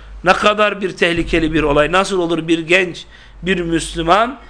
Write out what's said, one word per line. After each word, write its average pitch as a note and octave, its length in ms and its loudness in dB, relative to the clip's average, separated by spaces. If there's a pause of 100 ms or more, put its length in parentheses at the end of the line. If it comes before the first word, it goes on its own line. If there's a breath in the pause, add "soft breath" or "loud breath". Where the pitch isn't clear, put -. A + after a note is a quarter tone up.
(240 soft breath)
Ne F3 80 6
kadar G#3 480 0
bir F3 160 -6
tehlikeli E3 580 0
bir D3+ 80 2
olay. D3 300 2
Nasıl G3 260 0
olur E3 300 -2
bir E3 100 2
genç, E3+ 460 0 (380 loud breath)
bir F3 180 0
Müslüman E3+ 800 0 (120)